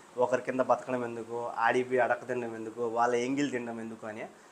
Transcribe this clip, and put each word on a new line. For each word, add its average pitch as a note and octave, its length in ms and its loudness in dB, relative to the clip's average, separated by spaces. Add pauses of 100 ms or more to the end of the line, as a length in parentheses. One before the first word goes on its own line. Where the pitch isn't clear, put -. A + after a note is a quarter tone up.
(180)
ఒకరి B2 240 4
కింద C3 180 -4
బతకడం B2 460 2
ఎందుకు, A#2 520 -6
ఆడిపి B2 420 4
అడక A#2 280 2
తినడం A#2+ 280 -4
ఎందుకు, A2 280 -6
వాళ్ళ A#2+ 320 2
ఎంగిల్ C3 360 0
తినడం A#2+ 280 -4
ఎందుకు A2+ 280 -10
అని. A2+ 200 -10 (240)